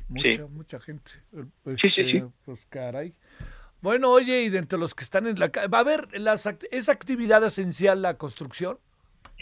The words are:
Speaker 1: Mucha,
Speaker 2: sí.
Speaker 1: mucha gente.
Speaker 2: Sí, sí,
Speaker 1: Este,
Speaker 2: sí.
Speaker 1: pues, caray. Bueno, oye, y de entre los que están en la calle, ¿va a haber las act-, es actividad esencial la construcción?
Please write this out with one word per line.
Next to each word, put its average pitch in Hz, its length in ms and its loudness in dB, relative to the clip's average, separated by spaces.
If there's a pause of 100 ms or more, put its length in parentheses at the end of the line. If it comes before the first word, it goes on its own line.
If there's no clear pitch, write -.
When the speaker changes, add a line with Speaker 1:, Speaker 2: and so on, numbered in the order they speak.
Speaker 1:
Mucha, 131 240 0
Speaker 2:
sí. 117 180 -4
Speaker 1:
mucha 147 300 -16
gente. - 320 -18 (200)
Speaker 2:
Sí, 135 440 -12
sí, 190 240 2
Speaker 1:
Este, 127 120 0
Speaker 2:
sí. 127 100 2 (220)
Speaker 1:
pues, 123 220 -16
caray. 135 460 -10 (680)
Bueno, 247 280 2
oye, 254 320 6
y 226 60 0
de 190 100 0
entre 170 220 -4
los 165 160 -4
que 139 80 -12
están 208 240 0
en 208 100 -4
la 165 120 0
calle, 208 180 -4
¿va 226 100 4
a 240 40 6
haber 294 360 0
las 214 280 0
act-, - 260 -8
es 247 160 -4
actividad 233 560 4
esencial 190 580 2
la 175 140 -2
construcción? 160 640 -10 (640)